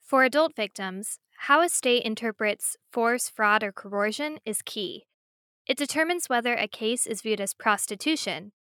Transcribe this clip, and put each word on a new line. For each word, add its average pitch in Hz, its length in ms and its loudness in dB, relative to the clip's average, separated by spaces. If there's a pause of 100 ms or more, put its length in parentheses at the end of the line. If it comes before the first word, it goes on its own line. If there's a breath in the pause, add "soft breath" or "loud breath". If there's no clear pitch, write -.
For 262 240 4
adult 294 320 2
victims, 196 640 -6 (220)
how 294 200 6
a 349 60 4
state 247 340 2
interprets 220 760 -4 (140)
force, 240 380 2
fraud, 214 340 2
or 208 80 -2
coercion 214 760 -4
is 214 180 -4
key. - 420 -8 (640)
It - 100 0
determines 320 520 -2
whether 240 260 0
a 214 120 -2
case 233 400 -4
is 214 140 -6
viewed 214 200 -2
as 196 140 -6
prostitution 208 960 -2 (100)